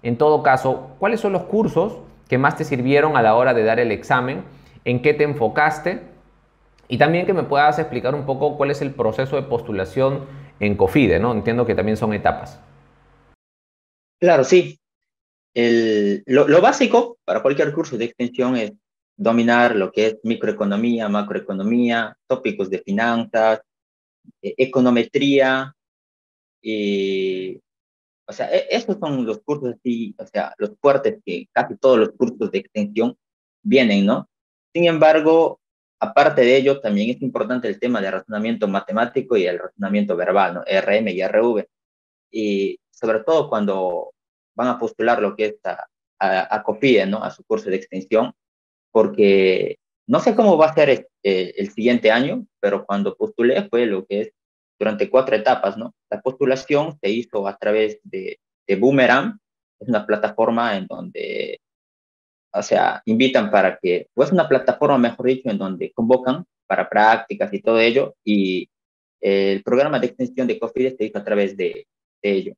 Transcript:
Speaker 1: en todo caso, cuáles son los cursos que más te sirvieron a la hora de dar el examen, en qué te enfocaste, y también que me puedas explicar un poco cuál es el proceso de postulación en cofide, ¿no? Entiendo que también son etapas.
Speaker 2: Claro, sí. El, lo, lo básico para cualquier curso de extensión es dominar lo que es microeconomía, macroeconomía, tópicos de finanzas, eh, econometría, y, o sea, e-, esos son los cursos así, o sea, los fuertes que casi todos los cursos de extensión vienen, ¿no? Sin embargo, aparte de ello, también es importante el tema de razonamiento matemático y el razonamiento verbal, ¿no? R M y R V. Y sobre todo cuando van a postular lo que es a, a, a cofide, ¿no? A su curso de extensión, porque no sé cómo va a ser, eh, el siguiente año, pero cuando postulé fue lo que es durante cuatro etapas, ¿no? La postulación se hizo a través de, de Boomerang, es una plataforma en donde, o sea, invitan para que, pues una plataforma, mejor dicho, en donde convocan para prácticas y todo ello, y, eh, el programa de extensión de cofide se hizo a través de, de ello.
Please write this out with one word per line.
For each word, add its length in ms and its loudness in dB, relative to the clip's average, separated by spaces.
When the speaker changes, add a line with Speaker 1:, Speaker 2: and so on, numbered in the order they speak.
Speaker 1:
en 140 -2
todo 260 4
caso, 560 0
cuáles 220 -2
son 140 -2
los 80 -2
cursos 560 -2
que 80 0
más 180 2
te 80 -6
sirvieron 500 2
a 60 2
la 160 4
hora 160 4
de 100 2
dar 160 2
el 140 0
examen, 500 -2
en 160 -2
qué 100 4
te 120 2
enfocaste, 760 -2
y 80 -4
también 300 2
que 80 0
me 80 0
puedas 360 2
explicar 360 -4
un 100 -6
poco 320 -2
cuál 140 0
es 100 -4
el 140 -6
proceso 420 -2
de 60 -2
postulación 840 -2
en 160 0
cofide, 420 4
¿no? 140 0
Entiendo 340 0
que 80 0
también 220 0
son 180 -2
etapas. 460 -4
Speaker 2:
Claro, 240 6
sí. 340 2
El, 760 2
lo, 220 4
lo 140 6
básico 640 2
para 180 -2
cualquier 320 0
curso 240 -6
de 60 -2
extensión 520 -4
es 160 -4
dominar 560 2
lo 160 0
que 160 0
es 160 -2
microeconomía, 840 -2
macroeconomía, 1080 -2
tópicos 440 -4
de 80 -4
finanzas, 840 0
eh, 160 -10
econometría, 1160 2
y, 1000 -4
o 40 -16
sea, 220 -8
e-, 160 -2
esos 280 -2
son 280 -4
los 140 -6
cursos 340 -6
así, 440 -6
o 80 -16
sea, 320 -6
los 220 -4
fuertes 460 2
que 260 -8
casi 240 -2
todos 220 4
los 120 2
cursos 420 -4
de 60 -2
extensión 580 -4
vienen, 440 2
¿no? 220 -2
Sin 120 2
embargo, 760 4
aparte 440 2
de 160 6
ello, 220 2
también 280 -2
es 140 -6
importante 460 -4
el 120 -6
tema 220 -2
de 80 -4
razonamiento 580 -4
matemático 720 -4
y 80 0
el 120 -4
razonamiento 560 -4
verbal, 380 0
¿no? 140 -10
R 320 0
M 120 -2
y 120 -4
R 180 0
V. 260 0
Y 480 -4
sobre 300 -2
todo 280 0
cuando 640 -4
van 140 -4
a 100 -4
postular 440 -2
lo 120 -2
que 120 -2
es 180 -6
a, 220 -10
a, 360 -2
a 80 -4
cofide, 440 2
¿no? 180 -4
A 60 -8
su 140 -20
curso 260 -4
de 60 -2
extensión, 580 -4
porque 840 2
no 140 2
sé 140 0
cómo 240 4
va 80 6
a 80 -2
ser, 340 2
eh, 340 -2
el 140 -6
siguiente 400 2
año, 360 0
pero 240 0
cuando 320 -4
postulé 540 0
fue 160 0
lo 180 -4
que 160 -4
es 100 -8
durante 300 -2
cuatro 260 2
etapas, 440 0
¿no? 160 -12
La 100 -8
postulación 800 -2
se 80 -4
hizo 400 -4
a 80 -8
través 460 -2
de, 360 -12
de 100 0
Boomerang, 600 2
es 80 -12
una 180 -2
plataforma 720 -2
en 100 -8
donde, 760 -10
o 100 -4
sea, 420 0
invitan 460 2
para 280 2
que, 360 -2
pues 180 0
una 160 2
plataforma, 480 2
mejor 300 0
dicho, 240 -2
en 80 -4
donde 340 -8
convocan 540 0
para 220 -2
prácticas 640 0
y 80 -6
todo 180 2
ello, 360 2
y, 460 0
eh, 320 2
el 100 -4
programa 360 0
de 80 -2
extensión 400 -4
de 120 -4
cofide 380 -4
se 80 -4
hizo 140 -8
a 60 -10
través 340 -2
de, 280 -6
de 100 0
ello. 260 -4